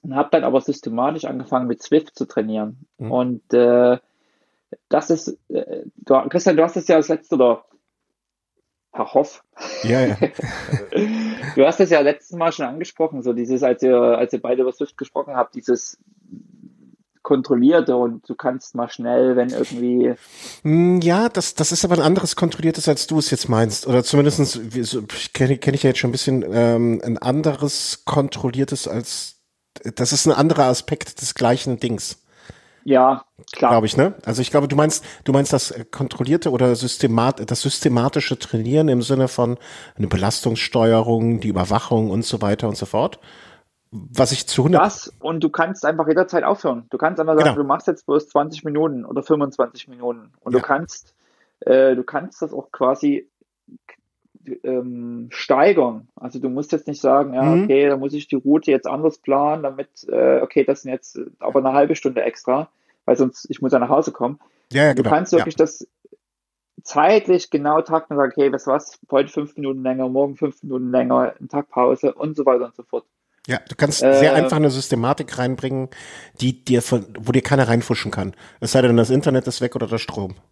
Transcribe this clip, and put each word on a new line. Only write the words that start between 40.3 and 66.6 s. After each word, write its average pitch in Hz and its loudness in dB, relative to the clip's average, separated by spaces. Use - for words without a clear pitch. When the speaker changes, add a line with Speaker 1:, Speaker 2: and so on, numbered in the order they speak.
Speaker 2:
die 107 -4
Überwachung 101 0
und 107 -2
so 110 -4
weiter 107 0
und 95 -6
so 98 -8
fort. 123 -4
Was 120 -2
ich - -6
zu - 0
hundert 160 4
Speaker 1:
Das, - -2
und 156 -4
du 156 2
kannst 170 -4
einfach 156 0
jederzeit 175 0
aufhören. 139 -2
Du 127 -8
kannst 156 -2
einfach 160 0
sagen, 156 4
Speaker 2:
Genau. 147 2
Speaker 1:
du - 2
machst 139 0
jetzt - -4
bloß 147 0
zwanzig 156 -2
Minuten 151 -2
oder - -6
fünfundzwanzig 135 -2
Minuten. 120 -10
Und 123 -8
du 123 4
Speaker 2:
Ja. - -2
Speaker 1:
kannst, - -6
äh, 131 4
du 127 -2
kannst - -8
das 156 -8
auch - -12
quasi, 139 -2
ähm, 120 -8
steigern. 135 2
Also 127 -10
du 131 -6
musst 135 -6
jetzt 156 -4
nicht 143 -10
sagen, 139 2
ja, 131 0
Speaker 2:
Mhm. 165 4
Speaker 1:
okay, 143 4
da 139 0
muss 139 -6
ich 147 -10
die 143 -2
Route 147 2
jetzt 135 2
anders 151 -2
planen, 147 0
damit, 135 -10
äh, 131 4
okay, 135 0
das 139 -2
sind 131 -10
jetzt - -12
aber - 0
eine 131 0
halbe 143 4
Stunde 123 -2
extra, 127 -4
weil 123 4
sonst, - -2
ich - -8
muss 131 0
ja 135 4
nach 117 -2
Hause 147 2
kommen. 127 -6
Speaker 2:
Ja, 139 2
ja, 151 4
Speaker 1:
Du 139 0
Speaker 2:
genau. 113 2
Speaker 1:
kannst 185 -2
wirklich 165 2
Speaker 2:
Ja. 160 4
Speaker 1:
das - -4